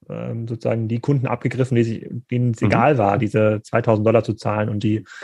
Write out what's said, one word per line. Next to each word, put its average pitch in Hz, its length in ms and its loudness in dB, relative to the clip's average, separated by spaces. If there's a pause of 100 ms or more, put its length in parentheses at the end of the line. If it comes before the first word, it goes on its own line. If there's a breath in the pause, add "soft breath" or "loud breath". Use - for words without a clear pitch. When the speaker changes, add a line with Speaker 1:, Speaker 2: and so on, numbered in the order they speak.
Speaker 1:
ähm, 117 380 -8
sozusagen 117 400 -4
die 117 120 -2
Kunden 139 280 0
abgegriffen, 127 480 -2
die 117 80 4
sich, 113 260 -6 (220)
denen 123 200 0
es 110 100 -6
Speaker 2:
Mhm. 107 60 2
Speaker 1:
egal 120 300 4
war, 101 220 2
diese 107 420 2
zweitausend 110 460 0
Dollar 113 160 4
zu 107 100 -4
zahlen 107 360 -4
und 104 140 -4
die 107 220 -2 (180 loud breath)